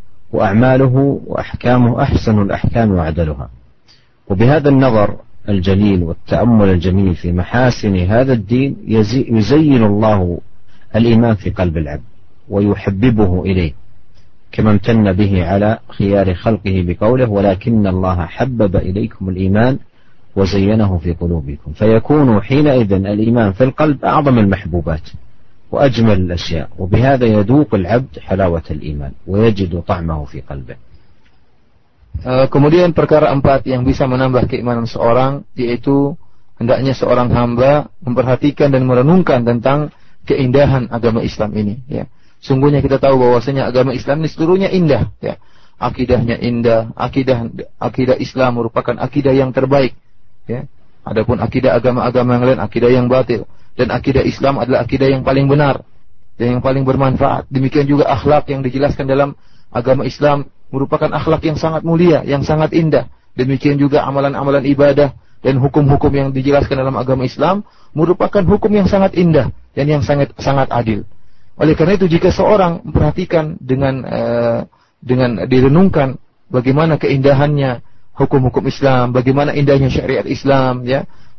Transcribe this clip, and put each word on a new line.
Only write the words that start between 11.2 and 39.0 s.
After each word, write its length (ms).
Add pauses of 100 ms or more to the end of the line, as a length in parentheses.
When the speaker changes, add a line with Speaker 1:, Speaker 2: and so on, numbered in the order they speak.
Speaker 1:
في 160
قلب 260
العبد 260 (460)
ويحببه 960
إليه، 300 (800)
كما 180
امتن 420
به 320
على 340 (100)
خيار 460
خلقه 520
بقوله: 440
"ولكن 560
الله 400
حبب 500
إليكم 520
الإيمان 500 (580)
وزينه 640
في 140
قلوبكم"، 600
فيكون 720
حينئذ 500
الإيمان 600
في 120
القلب 400
أعظم 340
المحبوبات 680 (640)
وأجمل 500
الأشياء، 480 (100)
وبهذا 480
يذوق 480
العبد 440
حلاوة 520
الإيمان 420 (140)
ويجد 600
طعمه 380
في 160
قلبه. 360 (1400)
Speaker 2:
Eh, 320
kemudian 480
perkara 320
empat 400
yang 160
bisa 240
menambah 400
keimanan 400
seorang, 640
yaitu 640 (400)
hendaknya 400
seorang 320
hamba 720
memperhatikan 720
dan 160
merenungkan 560